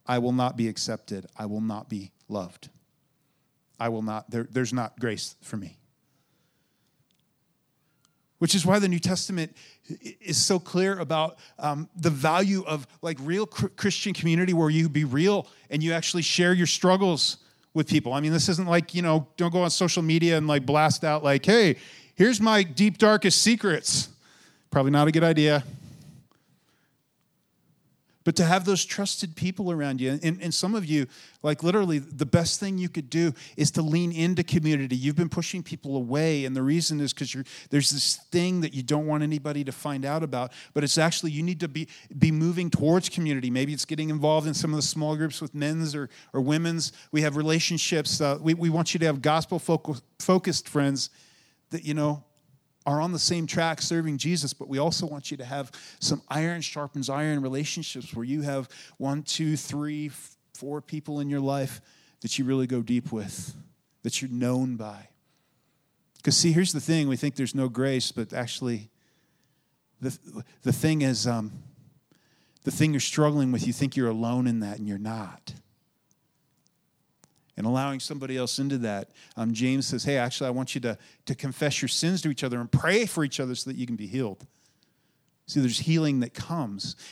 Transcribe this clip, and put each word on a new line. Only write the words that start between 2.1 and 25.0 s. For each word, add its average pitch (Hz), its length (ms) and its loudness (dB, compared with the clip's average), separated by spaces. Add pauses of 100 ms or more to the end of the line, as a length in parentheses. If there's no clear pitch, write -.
loved. 95 400 -10 (1080)
I 117 120 -2
will 110 120 -4
not, 110 260 -8
there, 113 220 -6
there's 120 220 -2
not 120 260 -6
grace 113 420 -6
for - 160 -12
me. 95 220 -12 (2500)
Which 170 180 2
is 170 100 2
why 202 140 6
the 196 80 2
New 175 100 2
Testament 175 580 -4 (320)
i-, - 320 -14
is - 240 0
so 190 140 4
clear 185 400 0
about, 160 400 -2 (220)
um, 147 340 -4
the 170 160 2
value 180 540 2
of, 151 240 -6 (140)
like, 165 180 -4
real 180 260 -2
cr-, 202 220 -4
Christian - 440 -2
community 170 400 2
where 160 160 4
you 160 200 4
be 151 160 2
real 160 420 2 (240)
and 151 100 -2
you 165 120 0
actually 165 300 -2
share 180 320 4
your 175 120 4
struggles 180 680 2 (360)
with 156 160 0
people. 147 260 2
I 139 40 0
mean, 151 140 0
this 165 160 2
isn't 180 180 0
like, 170 300 2
you 175 60 0
know, 160 340 2
don't 170 160 0
go 180 100 4
on 170 80 2
social 180 320 2
media 160 340 4
and, 156 120 0
like, 143 180 2
blast 151 380 4
out, 151 180 0
like, 139 240 4
"Hey, 196 300 6 (400)
here's 208 240 6
my 214 240 6
deep, 170 340 2
darkest 208 440 6
secrets." 202 680 2 (640)
Probably 139 200 4
not 147 160 6